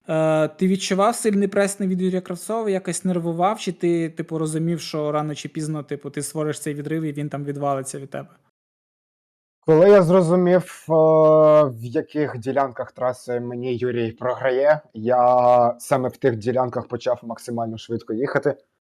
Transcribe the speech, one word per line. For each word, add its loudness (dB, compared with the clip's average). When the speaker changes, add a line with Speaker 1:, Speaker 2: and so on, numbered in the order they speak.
Speaker 1:
е, 2
ти -2
відчував 0
сильний 0
пресинг -2
від -2
Юрія -2
Кравцова, -6
якось -4
нервував, 0
чи -6
ти, -2
типу, -8
розумів, -4
що -6
рано -4
чи -12
пізно, -8
типу, -12
ти -8
створиш -6
цей -8
відрив -6
і -6
він -8
там -8
відвалиться -6
від -16
тебе? -12
Speaker 2:
Коли 6
я 8
зрозумів, 2
е, -4
в -6
яких -4
ділянках -4
траси -6
мені -6
Юрій -4
програє, 0
я 4
саме -2
в -10
тих 0
ділянках -4
почав -4
максимально -8
швидко -8
їхати, -2